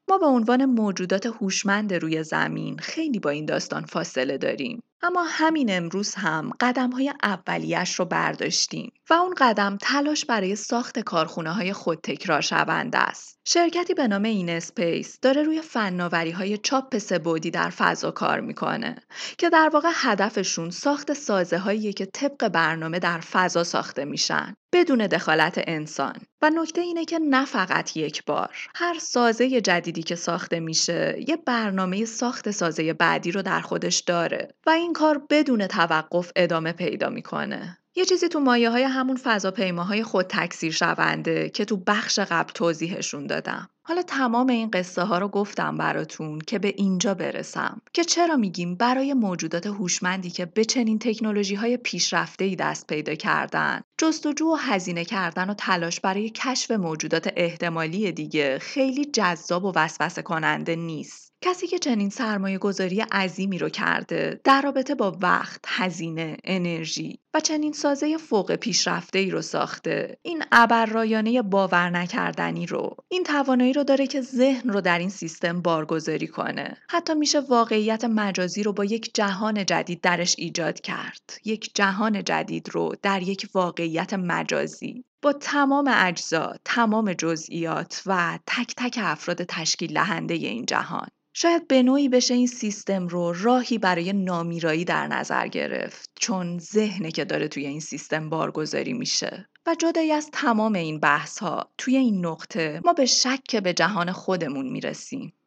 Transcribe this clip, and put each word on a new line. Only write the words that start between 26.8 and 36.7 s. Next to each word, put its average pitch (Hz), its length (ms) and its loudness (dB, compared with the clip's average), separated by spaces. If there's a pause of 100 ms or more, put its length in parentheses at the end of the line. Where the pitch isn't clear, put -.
اینه 339 240 -2
که 330 140 -2
نه 277 260 4
فقط 185 520 -2
یک - 280 -4
بار، - 300 -2 (200)
هر 349 240 -2
سازهٔ 240 640 2
جدیدی 170 420 0
که 170 120 -4
ساخته 170 440 -4
می‌شه، 160 680 0
یه 320 80 0
برنامهٔ 214 720 -2
ساخت 240 460 -4
سازهٔ 160 420 0
بعدی 165 380 2
رو 196 100 -2
در 175 200 0
خودش 175 380 -2
داره - 560 -2 (100)
و - 40 6
این 330 240 2
کار 294 360 2
بدون 277 380 4
توقف 170 680 0
ادامه 170 360 2